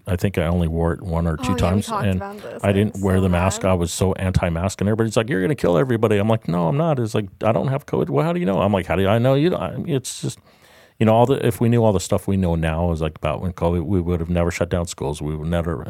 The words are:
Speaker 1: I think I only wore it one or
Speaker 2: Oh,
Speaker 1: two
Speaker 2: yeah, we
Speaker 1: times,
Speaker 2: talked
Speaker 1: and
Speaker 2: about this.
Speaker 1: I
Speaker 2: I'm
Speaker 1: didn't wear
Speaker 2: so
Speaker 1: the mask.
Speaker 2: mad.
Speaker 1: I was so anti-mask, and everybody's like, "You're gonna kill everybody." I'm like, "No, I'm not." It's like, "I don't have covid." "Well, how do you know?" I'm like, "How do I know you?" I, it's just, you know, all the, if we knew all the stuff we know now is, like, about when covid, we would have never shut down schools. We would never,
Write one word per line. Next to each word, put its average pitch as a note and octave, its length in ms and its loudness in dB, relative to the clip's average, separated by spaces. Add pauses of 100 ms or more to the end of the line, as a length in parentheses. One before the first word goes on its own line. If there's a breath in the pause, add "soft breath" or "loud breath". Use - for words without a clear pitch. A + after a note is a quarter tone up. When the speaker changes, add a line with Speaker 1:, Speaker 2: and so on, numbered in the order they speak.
Speaker 1:
I F#2 100 -2
think G2 200 -2
I F2 80 2
only E2+ 240 2
wore E2 240 0
it - 80 -6
one E2 260 -2
or D#2+ 140 0
Speaker 2:
Oh, - 20 -10
Speaker 1:
two - 20 -8
Speaker 2:
yeah, - 100 0
we - 40 -4
Speaker 1:
times, F2+ 280 2
Speaker 2:
talked G#3+ 200 -4
Speaker 1:
and F#2 100 0
Speaker 2:
about G2 260 -10
this. - 200 -14
Speaker 1:
I G2+ 60 2
Speaker 2:
I'm G2+ 60 4
Speaker 1:
didn't G2+ 280 0
wear F#2+ 140 2
Speaker 2:
so F#2+ 60 2
Speaker 1:
the F#2+ 80 2
mask. F2 320 0
Speaker 2:
mad. F#2+ 80 2
Speaker 1:
I F#2 40 4
was E2+ 160 0
so F#2+ 240 0
anti-mask, F2+ 680 -4
and G2 80 0
everybody's A2 260 0
like, A2+ 140 0
"You're F3+ 100 -2
gonna D3 140 0
kill F3 240 2
everybody." A2+ 400 2
I'm G#2 100 2
like, A2 200 0
"No, E3+ 200 0
I'm D3 80 0
not." D#3 220 0
It's A2 160 -4
like, G#2+ 140 -2 (140)
"I G#2+ 100 2
don't - 160 0
have C#3 180 -4
covid." - 240 -2
"Well, D3 160 0
how E3+ 80 -2
do F3+ 60 -4
you F3+ 60 -2
know?" F#3+ 140 0
I'm G2+ 140 2
like, F#2 100 2
"How D#2+ 120 0
do F#2+ 120 2
I A2 80 4
know B2 180 2
you?" D#3 220 2
I, - 180 -6 (120)
it's C3+ 340 -4
just, C3+ 180 -8 (600 soft breath)
you A2 80 4
know, A2 80 6
all A#2+ 100 8
the, C3+ 220 2
if B2 160 0
we A#2 80 4
knew A#2 120 4
all A2 120 4
the F#2 60 2
stuff - 280 -2
we G2 80 2
know F2+ 180 2
now E2 380 0
is, D#2 80 -2
like, D#2 160 -4
about D2+ 240 -2
when F2 140 -4
covid, E2+ 320 0
we F#2 160 0
would E2+ 180 -2
have E2 80 -6
never E2+ 220 0
shut - 180 -4
down F2 180 -2
schools. - 360 -8
We D2+ 120 -4
would D#2 140 -6
never, E2+ 420 -4